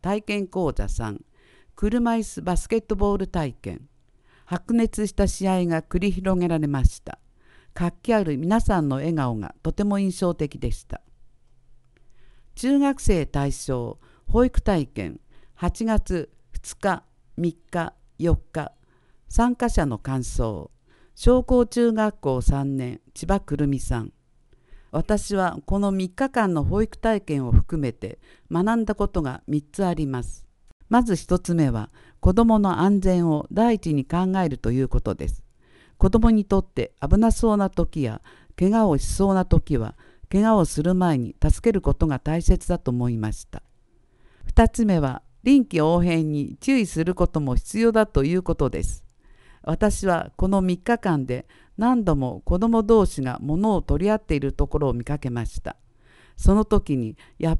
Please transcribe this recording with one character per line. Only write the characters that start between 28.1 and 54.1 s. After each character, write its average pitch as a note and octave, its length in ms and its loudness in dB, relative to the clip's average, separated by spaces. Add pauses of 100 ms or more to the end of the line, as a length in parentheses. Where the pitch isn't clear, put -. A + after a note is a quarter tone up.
学 F#3+ 240 0
ん A3+ 100 0
だ G#3 100 -2
こ G3 120 -2
と F3+ 140 -4
が C3 260 -6
三 D3 140 -2
つ G3 240 -6
あ F3 80 -2
り D#3 140 -4
ま B2 160 -6
す。 - 240 -14 (420)
ま A#3+ 140 4
ず A3 120 -2
一 - 220 0
つ F3 160 -4
目 D#3+ 160 2
は、 A2 220 -6 (280)
子 - 140 4
ど A#3 120 4
も A3 120 6
の G3 220 2
安 G3 200 4
全 F3+ 300 2
を D3+ 220 0
第 A#3 240 2
一 D3+ 180 -4
に C3+ 120 0
考 F#3 380 -2
え E3 60 0
る C3 80 -6
と - 140 -4
い B2+ 100 0
う B2+ 60 0
こ A2 140 0
と G2+ 120 -2
で D2 140 -8
す。 - 160 -6 (560)
子 G3 100 6
ど A3 100 4
も A3+ 120 6
に G#3+ 140 4
と G3 140 2
っ - 60 0
て - 340 -6
危 E3 200 4
な A3 120 4
そ A3 220 2
う G#3 40 2
な F#3+ 120 0
時 E3 320 -2
や、 A2+ 200 -4 (360)
怪 F#3 140 2
我 A3 160 4
を D3+ 100 4
し - 80 -2
そ G3 260 0
う F#3+ 40 2
な F#3 100 0
時 - 320 2
は、 A2 180 -6 (360)
怪 G3 120 4
我 A3 120 4
を F3+ 100 4
す - 160 -4
る F3 140 2
前 E3+ 240 2
に A#2 200 -6
助 - 300 2
け - 20 4
る G3+ 100 0
こ D3+ 120 2
と - 140 0
が C3+ 120 -2
大 D#3+ 220 -2
切 - 260 2
だ B2+ 120 0
と - 100 -6
思 B2 200 0
い A2+ 100 -2
ま G#2+ 120 -4
し - 140 -10
た。 - 160 -18 (840)
二 A3+ 220 6
つ A3+ 180 -2
目 F#3 140 2
は、 C3+ 220 -2 (220)
臨 C4 220 6
機 E3+ 160 -2
応 E3+ 200 4
変 E3 300 0
に D3 280 -6
注 - 200 0
意 G#3+ 80 0
す D#3+ 180 -4
る F3+ 80 -2
こ F3 140 2
と - 120 -4
も C3 160 -2
必 - 240 -4
要 A3+ 120 4
だ G#3+ 160 2
と C#3 160 0
い D#3 120 -2
う F#3 60 0
こ E3+ 140 -2
と C3+ 160 0
で D2+ 100 -6
す。 - 240 -6 (560)
私 G3 460 0
は E3+ 300 -2
こ F#3 100 0
の G3 140 2
三 F3+ 180 0
日 A#3+ 180 0
間 D#3 280 -2
で B2 200 -6 (320)
何 A#3 260 2
度 E3+ 120 2
も C3 300 -2
子 F3 120 2
ど A3+ 120 0
も A3+ 120 2
同 G#3+ 240 6
士 - 160 -4
が B2+ 200 -4
物 F#3 340 0
を E3 60 0
取 D3+ 240 0
り G#3 40 2
合 G#3+ 60 2